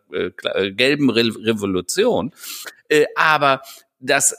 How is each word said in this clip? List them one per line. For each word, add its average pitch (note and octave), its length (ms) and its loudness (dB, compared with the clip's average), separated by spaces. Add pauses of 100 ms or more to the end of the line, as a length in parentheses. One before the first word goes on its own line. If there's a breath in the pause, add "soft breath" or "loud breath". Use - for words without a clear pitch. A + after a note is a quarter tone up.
(140)
äh, F2+ 160 -2
kle-, - 260 -6
äh, G2 160 0
gelben C3+ 380 2
Re-, A2+ 260 2
Revolution. G#2+ 960 -2 (560 loud breath)
Äh, D3+ 200 4 (100)
aber D3 440 2 (400 loud breath)
das C#3 380 0